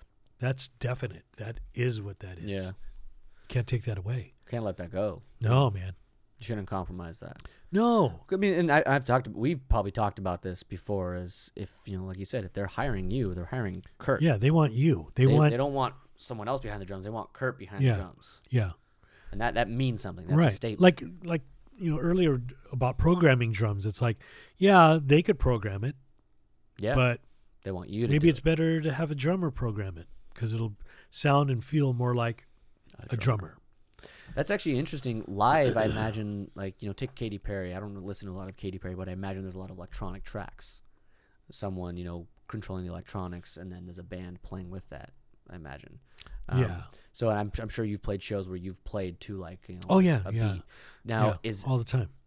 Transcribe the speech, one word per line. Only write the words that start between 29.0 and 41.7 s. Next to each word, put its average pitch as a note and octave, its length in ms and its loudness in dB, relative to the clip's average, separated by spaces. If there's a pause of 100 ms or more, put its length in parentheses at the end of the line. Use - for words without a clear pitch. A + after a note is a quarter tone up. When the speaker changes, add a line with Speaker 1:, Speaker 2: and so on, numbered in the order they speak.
Speaker 1:
a D3+ 40 -4
drummer D#3+ 360 2
program G#2 460 -4
it E2 100 -14 (280)
'cause A2+ 180 -4
it'll A2+ 240 -2 (340)
sound C#3+ 400 4
and B2 140 -2
feel C#3+ 300 2
more B2 200 0
like A#2 320 -2 (520)
Speaker 2:
A - 160 -8
Speaker 1:
a - 20 0
Speaker 2:
drummer. A2 220 2
Speaker 1:
drummer. F2+ 200 -12 (760)
Speaker 2:
That's D3+ 160 -2
actually E3 280 0
interesting. B2+ 480 -4
Live, A#2+ 520 4
I A2 60 4
imagine, G#2+ 680 -2
like, F#2+ 280 -10
you G#2+ 60 -6
know, G2 40 -4
take B2+ 220 -8
Katy G#2 240 -6
Perry. F#2 360 -6
I F#2 60 -8
don't G2+ 140 -10 (100)
listen G2+ 240 -10
to F#2 60 -10
a - 20 -10
lot F#2+ 140 -10
of F#2 60 -16
Katy F#2+ 220 -8
Perry, F#2 160 -8
but F#2 140 -8
I F#2 40 -8
imagine F#2+ 300 -8
there's F#2 120 -10
a F#2 40 -12
lot F2+ 120 -12
of F2+ 80 -16
electronic - 460 -10
tracks. - 580 -12 (680)
Someone, F2+ 460 -8